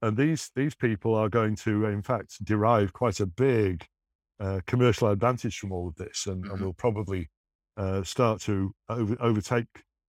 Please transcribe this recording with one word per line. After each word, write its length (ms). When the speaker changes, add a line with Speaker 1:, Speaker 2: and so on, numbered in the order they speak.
Speaker 1:
and 140
these, 380
these 220
people 380
are 140
going 280
to, 300
in 160
fact, 420
derive 480
quite 260
a 80
big, 580
uh, 280
commercial 420
advantage 500
from 140
all 160
of 80
this, 300
and, 180
and 100
Speaker 2:
Mm-hmm. 100
Speaker 1:
will 100
probably, 540
uh, 280
start 380
to 300
over-, 320
overtake 460